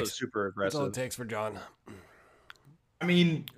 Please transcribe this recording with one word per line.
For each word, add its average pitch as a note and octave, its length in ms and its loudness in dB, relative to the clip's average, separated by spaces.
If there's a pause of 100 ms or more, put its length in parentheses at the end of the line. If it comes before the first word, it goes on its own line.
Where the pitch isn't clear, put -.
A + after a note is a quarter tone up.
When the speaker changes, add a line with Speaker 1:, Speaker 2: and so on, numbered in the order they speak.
Speaker 1:
takes. A2 180 -2
Speaker 2:
super G#2 400 -2
Speaker 1:
That's G2 160 0
all D3 80 0
it - 40 0
Speaker 2:
aggressive. B2 180 -4
Speaker 1:
takes B2 100 -8
for B2 100 -8
John. G#2+ 320 -4 (1400)
Speaker 3:
I E3+ 60 0
mean, F3 380 6 (140)